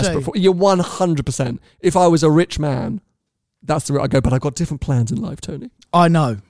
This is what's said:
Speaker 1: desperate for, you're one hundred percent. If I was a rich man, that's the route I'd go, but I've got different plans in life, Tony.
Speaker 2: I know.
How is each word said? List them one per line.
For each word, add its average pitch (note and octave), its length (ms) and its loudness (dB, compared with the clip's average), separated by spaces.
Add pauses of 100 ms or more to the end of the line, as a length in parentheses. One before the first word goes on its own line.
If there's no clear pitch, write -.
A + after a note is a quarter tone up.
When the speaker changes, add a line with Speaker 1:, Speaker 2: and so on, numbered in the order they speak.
Speaker 1:
desperate D#3+ 220 0
for, D#3+ 120 -6
you're F#3+ 160 4
one F#3 260 2
hundred E3+ 480 -2
percent. B2+ 340 -4 (200)
If F#3 160 2
I F3+ 100 4
was E3 160 4
a D#3+ 80 4
rich E3+ 300 2
man, D3+ 400 -4 (640)
that's D3 260 -4
the C#3 60 -2
route C#3 100 0
I'd C3 60 -2
go, C3+ 100 2
but A#2 140 2
I've C3 80 0
got C#3+ 120 -4
different D#3 280 -6
plans A#2+ 280 0
in - 100 -4
life, - 200 -10
Tony. D#3 300 -14 (220)
Speaker 2:
I E3+ 160 4
know. D3+ 280 0 (140)